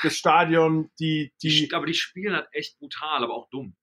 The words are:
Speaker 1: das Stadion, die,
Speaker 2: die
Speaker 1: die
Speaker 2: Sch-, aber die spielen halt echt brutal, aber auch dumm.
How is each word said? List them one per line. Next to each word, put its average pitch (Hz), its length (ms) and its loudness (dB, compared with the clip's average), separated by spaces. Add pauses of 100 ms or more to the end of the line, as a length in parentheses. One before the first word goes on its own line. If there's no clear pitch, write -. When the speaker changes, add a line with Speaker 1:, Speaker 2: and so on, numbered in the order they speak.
Speaker 1:
das 156 160 0
Stadion, 160 720 4 (100)
die, 156 320 -2 (120)
Speaker 2:
die 160 60 0
Speaker 1:
die 151 180 2
Speaker 2:
Sch-, 175 80 -4
aber 151 100 -4
die 165 80 -2
spielen 185 400 -4
halt 156 180 -4
echt - 280 -10
brutal, 147 440 -6
aber 117 120 -4
auch 117 160 -12
dumm. 123 320 -12